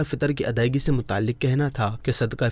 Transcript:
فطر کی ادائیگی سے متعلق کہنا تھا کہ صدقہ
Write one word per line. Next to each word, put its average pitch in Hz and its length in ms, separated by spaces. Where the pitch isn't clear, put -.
فطر 147 240
کی - 140
ادائیگی 123 320
سے 143 140
متعلق 113 480
کہنا 135 280
تھا 113 340
کہ 131 100
صدقہ - 400